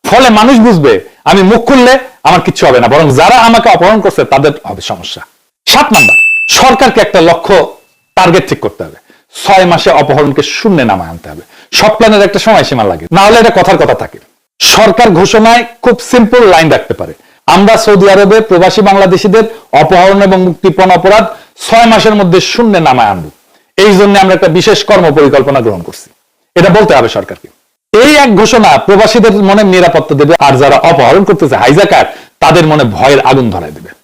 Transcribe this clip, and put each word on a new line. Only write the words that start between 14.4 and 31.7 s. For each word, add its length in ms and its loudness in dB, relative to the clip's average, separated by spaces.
সরকার 480 0
ঘোষণায় 540 2
খুব 180 -2
সিম্পল 480 2
লাইন 220 2
রাখতে 240 -4
পারে, 200 -12
"আমরা 300 2
সৌদি 320 2
আরবে 320 2
প্রবাসী 400 0
বাংলাদেশিদের 640 0
অপহরণ 500 2
এবং 200 2
মুক্তিপণ 500 0
অপরাধ 340 2
ছয় 160 2
মাসের 300 0
মধ্যে 260 0
শূন্যে 380 -2
নামায় 300 0
আনব, 200 -8
এই 200 2
জন্য 220 2
আমরা 140 2
একটা 140 0
বিশেষ 360 0
কর্ম 320 0
পরিকল্পনা 460 0
গ্রহণ 200 -6
করছি।" 280 -18
এটা 140 2
বলতে 260 2
হবে 140 0
সরকারকে। 380 -10
এই 160 2
এক 200 2
ঘোষণা 420 2
প্রবাসীদের 540 2
মনে 320 0
নিরাপত্তা 520 0
দেবে, 240 2
আর 180 2
যারা 180 2
অপহরণ 480 2
করতেছে, 320 -2
হাইজ্যাকার, 500 2